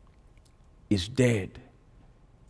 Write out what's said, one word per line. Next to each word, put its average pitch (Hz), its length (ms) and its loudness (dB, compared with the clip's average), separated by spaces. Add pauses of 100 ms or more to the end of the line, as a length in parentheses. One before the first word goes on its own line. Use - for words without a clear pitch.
(920)
is 98 180 0
dead. 120 520 0 (880)